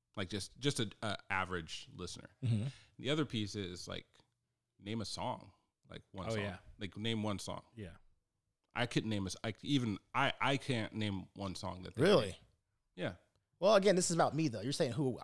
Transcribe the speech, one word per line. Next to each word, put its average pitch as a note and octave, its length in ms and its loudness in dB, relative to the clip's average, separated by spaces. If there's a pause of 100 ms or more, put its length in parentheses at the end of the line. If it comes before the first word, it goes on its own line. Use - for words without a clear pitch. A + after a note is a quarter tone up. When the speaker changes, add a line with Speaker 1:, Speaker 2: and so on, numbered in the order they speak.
(140)
Speaker 1:
Like, F#2+ 140 -4
just, G2 220 -6 (100)
just C3+ 180 0
a, A2 120 -2 (120)
a G#2 140 -2 (140)
average F2+ 680 -4
listener. - 320 -10 (160)
Speaker 2:
Mm-hmm. A2+ 200 2 (340)
Speaker 1:
The A#2+ 120 -4
other D#3 140 2
piece G#2+ 320 -4
is, F2+ 320 -6
like, - 160 -8 (800)
name A2 160 -4
a G2+ 60 -4
song. A2+ 400 -4 (440)
Like, - 120 -12 (100)
one F#2+ 160 -6
Speaker 3:
Oh, A2+ 60 0
Speaker 1:
song. G#2+ 80 0
Speaker 3:
yeah. G2 140 -4 (220)
Speaker 1:
Like, G2+ 200 -8
name A2 240 0
one G#2 160 -2
song. - 240 -8 (140)
Speaker 3:
Yeah. G#2+ 100 -10 (880)
Speaker 1:
I A#2+ 100 0
couldn't A2 240 0
name G2+ 180 0
a - 20 -4
s-, - 140 -6
I, A2+ 200 -2
even B2 340 2 (180)
I, C3 240 4
I C3+ 200 2
can't A#2 360 -2
name G#2 300 -2 (100)
one G2 200 -4
song F#2 300 -8
that - 120 -10
they C3 60 2
Speaker 2:
Really? E3 240 6
Speaker 1:
made. F#2+ 100 -6 (600)
Yeah. E3+ 140 -4 (480)
Speaker 2:
Well, G#3 180 8
again, G3 200 8
this F3+ 140 4
is F3 60 2
about C#3+ 200 6
me, D#3 120 4
though. G#2+ 120 -2
You're B2+ 140 -2
saying C3 180 2
who B2+ 320 0